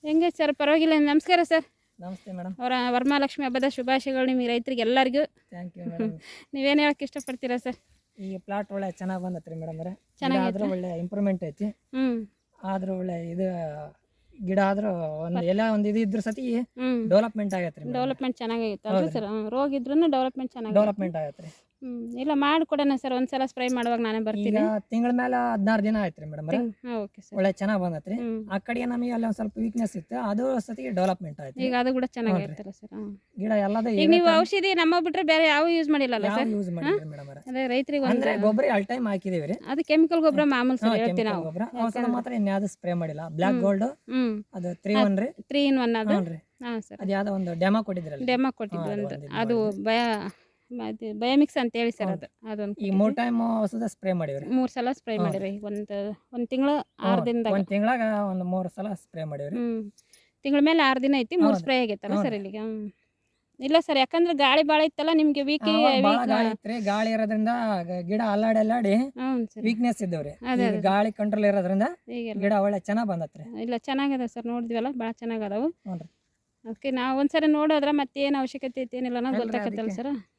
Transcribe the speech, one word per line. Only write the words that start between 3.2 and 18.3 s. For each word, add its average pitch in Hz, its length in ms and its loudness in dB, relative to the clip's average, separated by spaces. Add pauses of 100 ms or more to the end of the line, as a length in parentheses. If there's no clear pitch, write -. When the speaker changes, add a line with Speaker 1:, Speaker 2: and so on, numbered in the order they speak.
Speaker 1:
ಹಬ್ಬದ 254 220 0
ಶುಭಾಶಯಗಳು 262 580 0
ನಿಮಗೆ, 254 200 2
ರೈತರಿಗೆ 240 340 -2
ಎಲ್ಲರಿಗೂ. 262 420 4
Speaker 2:
Thank - 580 -10
you 175 100 -8
ಮೇಡಮ್. 160 300 -6 (120)
Speaker 1:
<laughs> - 220 -18
ನೀವೇನ್ 277 260 4
ಹೇಳಕ್ 294 220 2
ಇಷ್ಟಪಡ್ತೀರಾ 262 540 -4
ಸರ್? 247 200 -6 (440)
Speaker 2:
ಈ 190 180 -8
ಪ್ಲಾಟ್ 202 340 -6
ಒಳ್ಳೆ 196 180 -4
ಚೆನ್ನಾಗ್ 185 320 -6
ಬಂದತ್ರಿ 170 320 -8
ಮೇಡಮ್ 160 240 -10
ಅವರೇ. 180 200 -8 (200)
Speaker 1:
ಚೆನ್ನಾಗೈತಾ? 262 320 2
Speaker 2:
ಗಿಡ 185 40 -4
ಆದ್ರೂ 202 160 -2
ಒಳ್ಳೆ 180 280 -4
ಇಂಪ್ರೂವ್ಮೆಂಟ್ 190 460 -2
ಐತಿ. 156 220 -6
Speaker 1:
ಹ್ಮ್. 240 600 -4 (380)
Speaker 2:
ಆದ್ರೂ 190 340 -4
ಒಳ್ಳೆ 170 320 -6
ಇದು 175 120 -4 (1040)
ಗಿಡ 190 120 2
ಆದ್ರೂ 202 300 2 (340)
ಒಂದ್ 170 140 -4
Speaker 1:
ಪರ್- 175 100 0
Speaker 2:
ಎಲ್ಲ 190 140 2 (120)
ಒಂದ್ 208 140 2
ಇದು 208 120 2
ಇದ್ರ 220 220 0
ಸತಿ 233 400 -2
Speaker 1:
ಹ್ಮ್. 247 480 -2
Speaker 2:
ಡೆವಲಪ್ಮೆಂಟ್ 208 460 2
ಆಗೈತ್ರಿ 170 300 -4
ಮೇಡಮ್. 240 80 -6
Speaker 1:
ಡೆವಲಪ್ಮೆಂಟ್ 254 440 -2